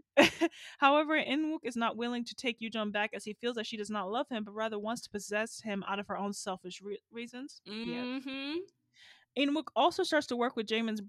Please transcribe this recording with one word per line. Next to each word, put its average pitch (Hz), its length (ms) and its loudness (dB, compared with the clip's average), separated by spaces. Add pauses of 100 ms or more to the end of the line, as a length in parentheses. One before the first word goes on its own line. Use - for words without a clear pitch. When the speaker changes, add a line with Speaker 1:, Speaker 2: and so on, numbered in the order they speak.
(180)
Speaker 1:
<laughs> - 600 4
However, 294 380 6
In-wook 311 480 0
is 240 120 -4
not 220 200 0
willing 240 300 -2
to - 80 -10
take 233 260 -2
Yoo-jung 220 300 -2
back 208 240 0
as 208 100 -10
he 214 80 -6
feels 240 240 -2
that 220 100 -2
she 220 120 -6
does 208 100 -4
not 202 220 -2
love 262 180 0
him, 214 160 -4
but 202 80 -12
rather 220 260 -2
wants 220 240 -4
to - 80 -16
possess 208 520 -4
him 202 260 -2
out 196 100 -2
of 202 100 -6
her 185 100 -4
own 202 160 -2
selfish 185 480 -8
re-, 196 180 -10 (100)
reasons. 240 540 -12
Yes. 240 400 -6
Speaker 2:
Mm-hmm. 269 520 -6 (800)
Speaker 1:
In-wook 285 400 2
also 330 280 4
starts 320 240 2
to 247 100 -2
work 247 200 0
with 220 100 0
Jaemin's 220 420 0